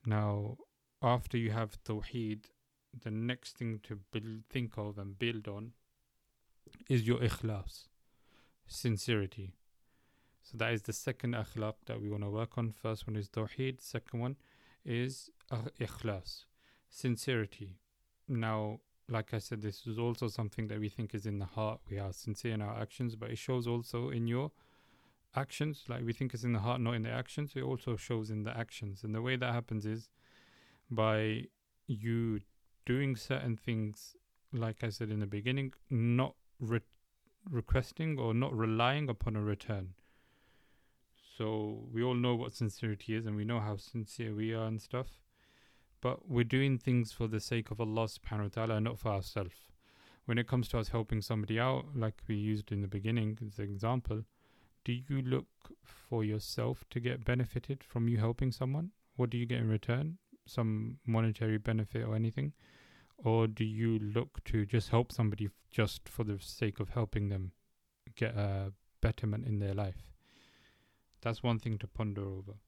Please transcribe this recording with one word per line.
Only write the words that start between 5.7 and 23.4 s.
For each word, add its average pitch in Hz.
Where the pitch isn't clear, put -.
is 120
your 120
ikhlas, 107
sincerity. 101
So -
that 113
is 107
the 110
second 120
akhlaq 107
that 113
we 104
wanna 104
work 110
on. 117
First 110
one 110
is 104
tawheed. 131
Second -
one 127
is, 127
uh, 113
ikhlas, -
sincerity. 110
Now, 110
like 113
I -
said, 104
this 104
is 113
also 117
something 110
that 107
we 107
think 110
is 107
in 101
the 95
heart. 110
We 101
are 98
sincere 110
in 107
our 110
actions, 113
but 110
it 120
shows 123